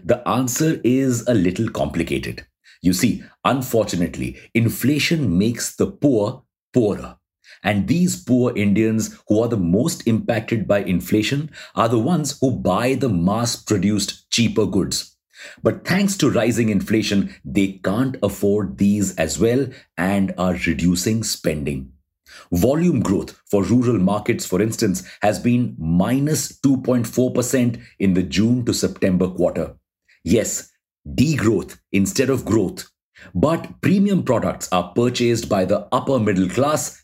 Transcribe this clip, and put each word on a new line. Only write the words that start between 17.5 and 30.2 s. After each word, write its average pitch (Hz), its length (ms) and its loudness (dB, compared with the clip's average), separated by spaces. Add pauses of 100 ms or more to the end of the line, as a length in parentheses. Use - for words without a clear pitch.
can't 123 400 0
afford 101 560 0
these 101 380 2
as 80 200 -2
well 120 300 2 (320)
and 95 400 0
are 92 160 0 (100)
reducing 87 560 0
spending. 73 680 -6 (600)
Volume 139 500 2
growth 87 380 -2 (120)
for 101 100 4
rural 117 380 2
markets, 101 440 0
for 92 160 -2
instance, 107 480 -2 (140)
has 92 160 0
been 120 400 0
minus 117 840 0
two 135 200 2
point 123 240 0
four 123 260 0
percent 120 460 0 (220)
in 95 160 2
the 92 80 2
June 117 420 0
to 104 80 0
September 92 560 0
quarter. 85 460 -2 (480)